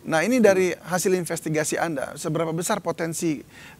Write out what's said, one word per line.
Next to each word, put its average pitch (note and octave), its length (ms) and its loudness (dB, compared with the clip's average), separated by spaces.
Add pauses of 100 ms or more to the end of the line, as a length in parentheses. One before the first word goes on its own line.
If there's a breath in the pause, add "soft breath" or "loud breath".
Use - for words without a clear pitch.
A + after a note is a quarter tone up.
Nah, D#3+ 160 2
ini B3 160 2
dari F#3 320 6
hasil F#3 400 -2
investigasi D#3+ 640 0
Anda, D#3+ 400 -4
seberapa D#3+ 400 -2
besar F#3 240 -2
potensi, E3 600 -4 (400 loud breath)